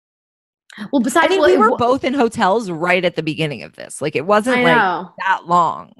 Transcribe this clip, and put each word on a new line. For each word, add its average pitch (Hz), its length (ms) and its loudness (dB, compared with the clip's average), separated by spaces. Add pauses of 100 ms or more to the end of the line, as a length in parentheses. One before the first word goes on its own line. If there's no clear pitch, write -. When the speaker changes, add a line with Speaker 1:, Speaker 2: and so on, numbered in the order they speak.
(920)
Speaker 1:
well, 277 100 2
besides, 320 260 2
Speaker 2:
I - 20 0
mean, 381 100 2
Speaker 1:
well, 302 100 4
Speaker 2:
we 370 60 4
Speaker 1:
it - 40 4
Speaker 2:
were 427 120 4
Speaker 1:
wa- 254 60 -2
Speaker 2:
both 247 260 0
in 262 100 -2
hotels 226 560 0
right 175 360 -2
at 175 100 -4
the 160 80 -4
beginning 147 400 -6
of 78 120 -18
this. - 260 -16
Like, 151 140 -4
it 139 100 -4
wasn't, 214 320 2
Speaker 1:
I 247 60 0
Speaker 2:
like, 247 120 4
Speaker 1:
know. 185 440 0
Speaker 2:
that 180 280 -2
long 156 520 0